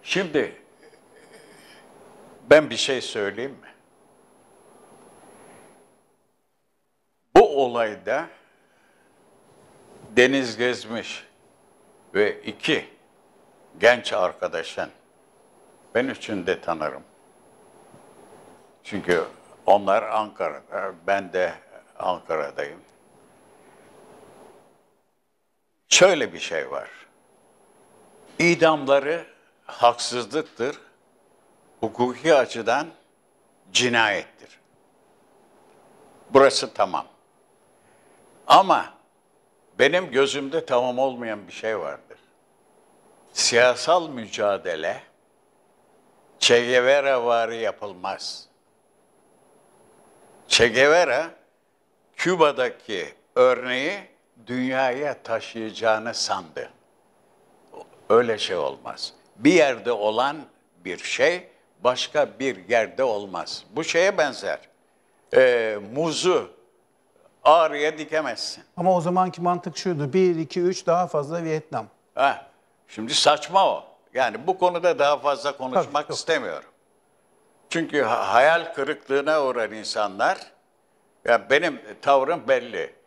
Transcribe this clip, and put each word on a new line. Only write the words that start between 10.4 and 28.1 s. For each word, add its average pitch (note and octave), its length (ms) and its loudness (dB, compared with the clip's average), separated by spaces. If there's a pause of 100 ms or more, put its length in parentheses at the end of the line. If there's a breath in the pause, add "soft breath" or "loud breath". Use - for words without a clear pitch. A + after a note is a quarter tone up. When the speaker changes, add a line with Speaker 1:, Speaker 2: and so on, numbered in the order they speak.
Speaker 1:
Gezmiş A#2 680 -6 (880)
ve G2+ 280 0
iki A2+ 420 -4 (960)
genç A#2 320 4
arkadaşın, F2 760 -4 (1040)
ben B2 120 0
üçünü G#2 400 -8
de F#2 140 -2
tanırım. D2+ 420 -6 (1800)
Çünkü F2+ 360 -2 (460)
onlar G2+ 360 2
Ankara'da, G2 920 -6 (120)
ben G2 260 -2
de F2+ 200 -2 (460)
Ankara'dayım. D2+ 840 -6 (3000)
Şöyle D#3+ 440 4
bir E2+ 60 -14
şey D2+ 320 -6
var. C#2 200 -10 (1500)